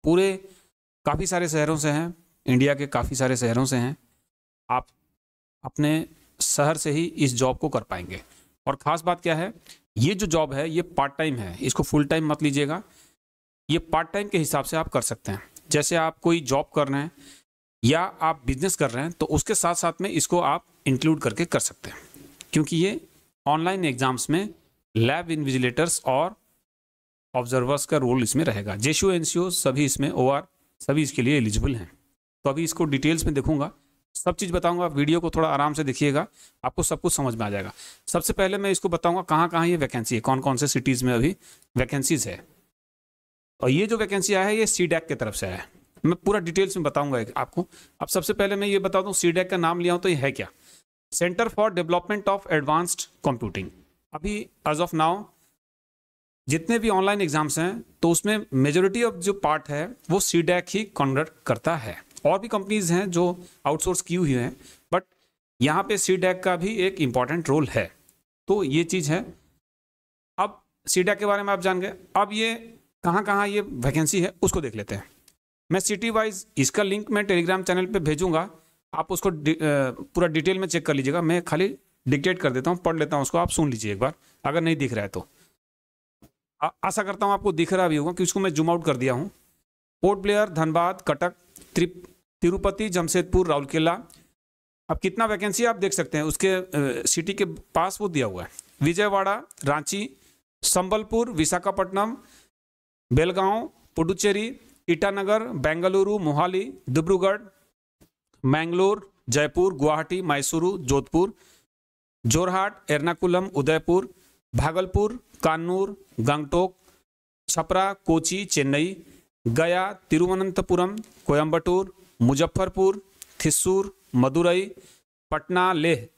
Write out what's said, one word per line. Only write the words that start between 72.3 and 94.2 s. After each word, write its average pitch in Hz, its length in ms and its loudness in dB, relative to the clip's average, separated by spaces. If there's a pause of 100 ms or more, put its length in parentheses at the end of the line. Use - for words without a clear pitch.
ये 226 220 -2 (480)
कहाँ 180 200 2
कहाँ 202 240 0
ये 202 140 -2
वैकेंसी 151 600 0
है 185 200 -2
उसको 185 200 0
देख 117 140 -8
लेते 101 200 -8
हैं। - 140 -12 (640)
मैं 185 80 2
सिटी 208 300 -2
वाइज 220 380 -2 (100)
इसका 143 260 2
लिंक 202 280 -2
मैं 208 120 2
Telegram 185 400 2
चैनल 185 220 0
पे 202 140 -2
भेजूंगा, 160 500 0 (440)
आप 160 180 -4
उसको 190 180 0
डि-, 156 260 0
अ, 143 360 2
पूरा 170 360 -2
डिटेल 165 320 0
में 190 80 -2
चेक 160 180 -4
कर 156 80 0
लीजिएगा। 139 280 0
मैं 170 200 2
खाली 180 360 -2 (300)
डिक्टेट 160 320 0
कर 139 120 2
देता 131 200 0
हूँ, 180 60 0
पढ़ 165 220 -2
लेता 151 160 0
हूँ 143 60 0
उसको, 139 160 -2
आप 170 120 2
सुन 151 220 0
लीजिए 107 220 -4
एक 98 60 -6
बार 131 140 0 (320)
अगर 156 160 0
नहीं 160 140 2
दिख 135 180 -2
रहा 107 80 -2
है 101 60 -4
तो। 92 200 -10 (1300)
आ-, 151 80 -2 (140)
आशा 196 200 -2
करता 196 220 -4
हूँ 202 80 4
आपको 196 180 0
दिख 165 220 0
रहा 185 140 4
भी 156 80 2
होगा 160 160 0
कि 180 120 -2
उसको 175 160 0
मैं 196 100 2
जूम 160 200 0
आउट 170 160 0
कर 143 120 0
दिया 127 160 0
हूँ। 156 180 -4 (720)
पोर्ट 196 180 2
ब्लेयर, 208 300 2
धनबाद, 165 580 0
कटक, 175 260 -2 (420)
त्रि-, 180 320 -2 (340)
तिरुपति, 196 480 0
जमशेदपुर, 180 580 2
राउरकेला। 160 540 0 (880)